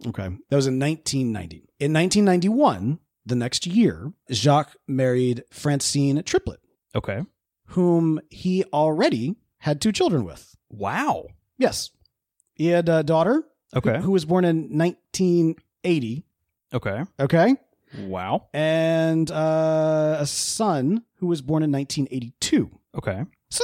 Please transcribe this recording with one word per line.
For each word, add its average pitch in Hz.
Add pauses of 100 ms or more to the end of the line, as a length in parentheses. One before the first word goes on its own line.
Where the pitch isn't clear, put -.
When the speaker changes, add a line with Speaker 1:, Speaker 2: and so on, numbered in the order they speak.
Speaker 1:
Okay. 98 (200)
That 139
was 135
in 131
nineteen 139
ninety. 90 (100)
In 143
nineteen 185
ninety-one, 180 (260)
the 123
next 120
year, 160 (200)
Jacques 131 (120)
married 127
Francine 143
Triplet, - (360)
Speaker 2:
Okay. 107 (460)
Speaker 1:
whom 170 (100)
he 185 (100)
already 156 (240)
had 147
two 220
children 196
with. - (140)
Speaker 2:
Wow. 113 (300)
Speaker 1:
Yes. - (640)
He 156
had 170
a 160
daughter 165 (320)
Speaker 2:
Okay. -
Speaker 1:
who, 165
who 190
was 175
born 180
in 160
nineteen 175 (280)
eighty. 147 (480)
Speaker 2:
Okay. 113 (160)
Speaker 1:
Okay? 170 (440)
Speaker 2:
Wow. 95
Speaker 1:
And, 160
uh, 156
a 147
son 180 (140)
who 180
was 170
born 156
in 151
nineteen 139
eighty-two. 131 (260)
Speaker 2:
Okay. 98 (300)
Speaker 1:
So 494